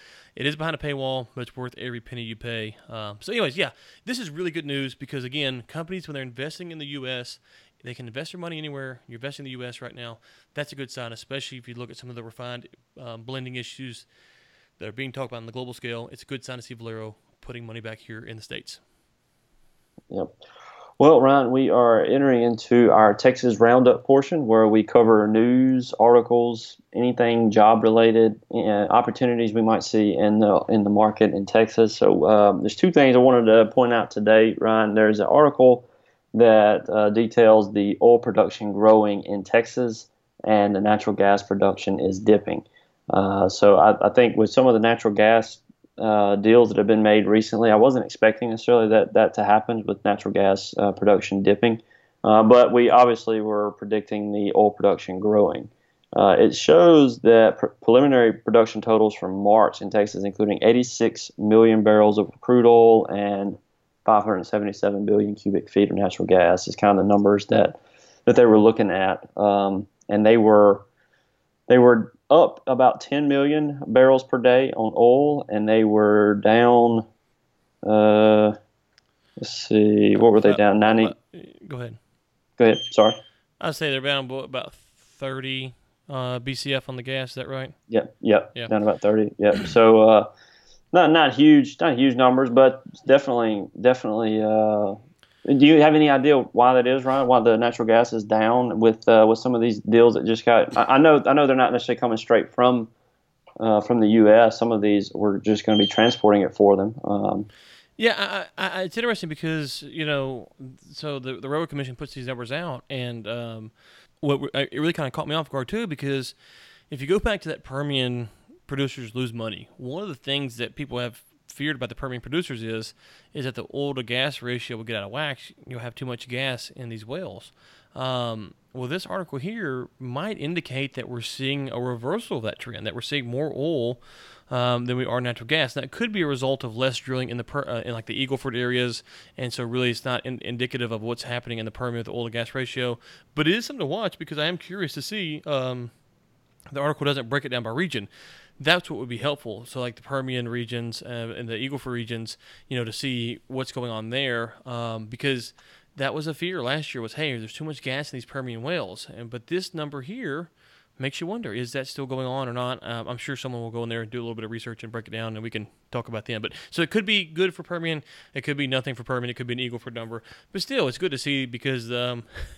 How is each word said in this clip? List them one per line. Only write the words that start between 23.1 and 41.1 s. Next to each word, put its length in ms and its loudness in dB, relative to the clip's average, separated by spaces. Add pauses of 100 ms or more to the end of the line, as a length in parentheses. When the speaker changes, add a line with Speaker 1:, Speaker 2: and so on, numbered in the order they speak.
Speaker 2:
Texas 460 0
Roundup 440 4
portion 420 0
where 220 4
we 160 4
cover 440 4
news, 720 2
articles, 800 2 (160)
anything 580 0
job-related, 880 4 (100)
uh, 380 -2
opportunities 640 0
we 80 -2
might 220 0
see 320 0
in 240 0
the, 200 4 (100)
in 140 2
the 60 -2
market 440 2
in 120 -4
Texas. 500 2
So, 320 2
um, 340 4
there's 140 -6
two 160 0
things 240 4
I 40 6
wanted 320 6
to 200 6
point 220 2
out 180 -2
today, 460 4
Ryan. 360 0
There's 260 2
an 80 0
article 600 4 (440)
that, 560 4
uh, 200 2
details 640 4
the 280 -2
oil 180 6
production 540 -2
growing 500 4
in 200 -8
Texas 640 -4 (360)
and 320 2
the 60 -2
natural 340 -2